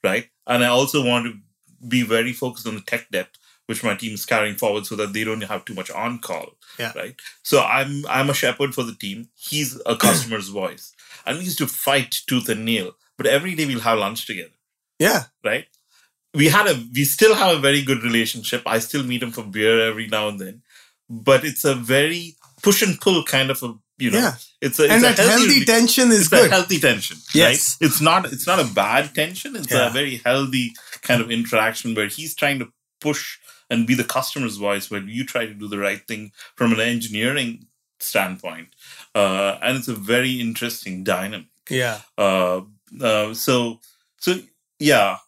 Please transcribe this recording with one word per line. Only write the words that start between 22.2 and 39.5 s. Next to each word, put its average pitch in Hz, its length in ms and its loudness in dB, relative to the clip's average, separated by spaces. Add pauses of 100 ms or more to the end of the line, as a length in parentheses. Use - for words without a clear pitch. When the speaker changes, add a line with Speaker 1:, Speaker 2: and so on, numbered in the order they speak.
Speaker 1:
push 202 200 4
and 185 180 0
pull 175 240 2
kind 135 260 0
of 131 140 -4
a, 117 100 -8 (240)
you 123 120 0
know, 208 80 2
Speaker 2:
Yeah. 202 160 2 (260)
Speaker 1:
it's 143 180 -2
a, 156 60 6
it's 147 80 6
Speaker 2:
And 233 120 8
Speaker 1:
a 247 40 6
Speaker 2:
that 214 100 4
healthy 220 280 6
Speaker 1:
healthy - 180 4
Speaker 2:
tension 233 480 6
is 208 80 6
Speaker 1:
it's 160 80 2
Speaker 2:
good. 220 200 8
Speaker 1:
a - 60 4
healthy 180 240 2
tension, 113 380 0 (180)
Speaker 2:
Yes. - 460 4
Speaker 1:
right? 160 80 4
It's 117 140 0
not, 170 280 4
it's 135 160 -8
not 180 140 2
a 143 40 2
bad 113 500 0
tension. 185 420 -6
It's 147 160 -8
Speaker 2:
Yeah. 123 140 2
Speaker 1:
a 120 40 -2
very 131 320 -4
healthy 131 520 0 (260)
kind 120 220 2
of 113 80 -6
interaction 113 640 -2
where 107 140 0
he's 151 260 -10
trying 143 240 -2
to 117 100 -8 (320)
push - 380 -4 (320)
and 117 160 2
be 127 80 4
the 123 100 0
customer's 123 540 -4
voice, 101 320 -4
where 104 120 -6
you 113 220 -10
try 117 220 -6
to 107 80 -14
do 104 120 -12
the 101 120 -6
right 101 280 -4
thing 107 240 -12 (260)
from 117 180 2
an 110 60 0
engineering 117 840 -4 (320)
standpoint. 92 720 -4 (460)
Uh, 98 480 2